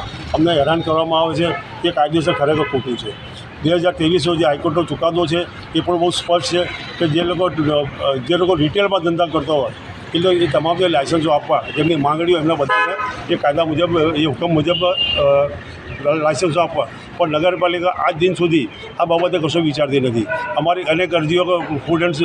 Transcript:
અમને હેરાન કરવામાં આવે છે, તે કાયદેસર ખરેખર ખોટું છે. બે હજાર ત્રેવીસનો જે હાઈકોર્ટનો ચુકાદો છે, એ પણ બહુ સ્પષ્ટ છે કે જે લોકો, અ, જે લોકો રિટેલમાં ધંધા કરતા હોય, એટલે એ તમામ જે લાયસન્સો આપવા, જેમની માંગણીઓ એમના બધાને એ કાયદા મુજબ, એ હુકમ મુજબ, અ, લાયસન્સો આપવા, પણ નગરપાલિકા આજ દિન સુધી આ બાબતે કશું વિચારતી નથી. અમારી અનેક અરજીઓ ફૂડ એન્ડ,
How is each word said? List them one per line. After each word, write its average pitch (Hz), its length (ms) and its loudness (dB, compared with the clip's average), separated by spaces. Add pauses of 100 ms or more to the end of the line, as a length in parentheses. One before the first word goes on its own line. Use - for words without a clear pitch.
(340)
અમને 160 180 4
હેરાન 160 300 2
કરવામાં 160 400 0
આવે 165 140 0
છે, 165 160 0
તે - 400 -4
કાયદેસર 160 420 2
ખરેખર 147 300 4
ખોટું 127 340 -2
છે. - 400 -12 (260)
બે 156 100 2
હજાર 175 180 2
ત્રેવીસનો 165 440 2
જે 165 100 2
હાઈકોર્ટનો 156 380 2
ચુકાદો 165 420 0
છે, 170 160 0 (340)
એ 160 40 2
પણ 175 180 0
બહુ 175 120 2
સ્પષ્ટ 170 420 0
છે 175 120 2 (360)
કે 170 80 2
જે 160 160 2
લોકો, 175 220 0
અ, 147 680 0
જે 131 220 0
લોકો 180 160 2
રિટેલમાં 185 480 2
ધંધા 170 240 0
કરતા 156 280 -2
હોય, 131 180 0 (420)
એટલે 180 220 2
એ 170 120 2
તમામ 165 300 0
જે 185 100 2
લાયસન્સો 156 420 0
આપવા, 147 340 2 (120)
જેમની 156 200 2
માંગણીઓ 156 420 2
એમના 156 180 0
બધાને - 380 0 (400)
એ - 40 0
કાયદા 151 280 2
મુજબ, 160 500 0
એ 151 100 2
હુકમ 165 280 -2
મુજબ, 170 320 2
અ, 143 640 2 (640)
લાયસન્સો 156 460 0
આપવા, 151 280 0 (300)
પણ 170 120 0
નગરપાલિકા 175 580 0
આજ 175 280 -2
દિન 175 180 2
સુધી 160 340 0 (320)
આ 170 60 0
બાબતે 170 320 0
કશું 160 260 0
વિચારતી 143 360 0
નથી. 117 260 0 (320)
અમારી 170 260 0
અનેક 160 300 0
અરજીઓ 175 460 0 (280)
ફૂડ 160 140 0
એન્ડ, 175 240 0